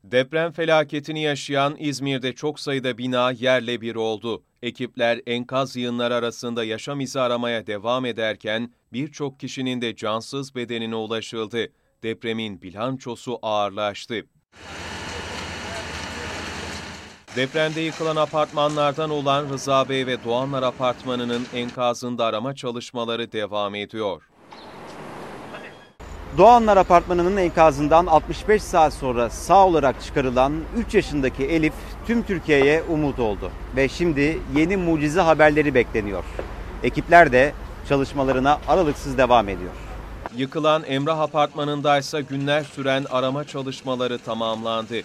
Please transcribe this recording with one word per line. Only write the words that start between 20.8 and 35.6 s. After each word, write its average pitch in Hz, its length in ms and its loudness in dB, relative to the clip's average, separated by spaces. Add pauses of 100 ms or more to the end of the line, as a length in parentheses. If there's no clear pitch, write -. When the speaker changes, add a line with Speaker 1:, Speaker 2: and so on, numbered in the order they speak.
Speaker 1:
enkazında 120 720 -2
arama 113 300 -2
çalışmaları 117 760 -6
devam 104 440 -2
ediyor. 104 480 -6 (2250)
Speaker 2:
Doğanlar 220 400 10
Apartmanı'nın 175 600 4
enkazından 160 680 6
altmış 160 420 2
beş 208 160 4
saat 156 300 4
sonra 120 360 -2
sağ 190 380 6
olarak 139 340 4
çıkarılan 131 520 2 (240)
üç 220 160 -6
yaşındaki 139 520 2
Elif 156 280 2 (340)
tüm 233 160 2
Türkiye'ye 151 600 4
umut 151 360 0
oldu. 95 320 -2 (240)
Ve 131 140 2
şimdi 156 500 0 (160)
yeni 170 220 2
mucize 160 440 2
haberleri 151 520 6